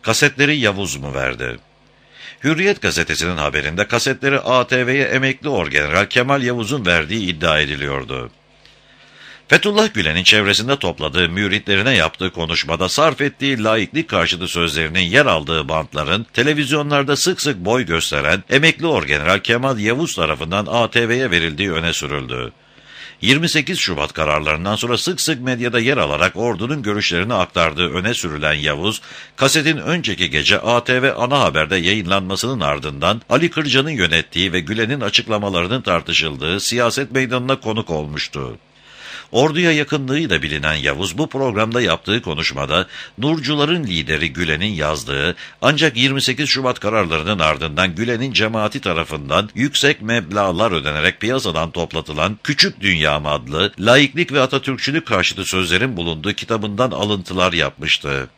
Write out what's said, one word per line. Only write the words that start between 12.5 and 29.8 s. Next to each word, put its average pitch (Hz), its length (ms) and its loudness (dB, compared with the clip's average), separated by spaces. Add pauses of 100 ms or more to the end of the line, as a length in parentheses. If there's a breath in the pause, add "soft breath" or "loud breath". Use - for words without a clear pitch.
sarf 147 320 2
ettiği 139 420 -2
laiklik 110 460 0
karşıtı 87 380 0
sözlerinin 82 520 0
yer 98 260 4
aldığı 78 440 0
bantların 78 640 -2
televizyonlarda 143 840 0
sık 156 260 0
sık 139 160 0
boy 107 280 0
gösteren 80 640 0
emekli 151 380 2
orgeneral 82 520 2
Kemal 120 400 0
Yavuz 120 360 0
tarafından 80 540 -2
A 113 200 2
T 117 200 0
V'ye 120 220 0
verildiği 85 400 0
öne 82 220 0
sürüldü. 64 580 -6 (680 loud breath)
Yirmi 151 280 4
sekiz 123 300 -2
Şubat 76 340 -2
kararlarından 78 600 0
sonra 120 220 -2
sık - 240 -2
sık 143 200 -2
medyada 123 380 -2
yer 127 180 2
alarak 80 380 2
ordunun 117 480 -2
görüşlerini 104 500 0
aktardığı 85 600 0
öne 92 200 -2
sürülen 76 400 -2
Yavuz, 76 480 -2 (340 loud breath)
kasetin 151 420 2
önceki 107 520 -2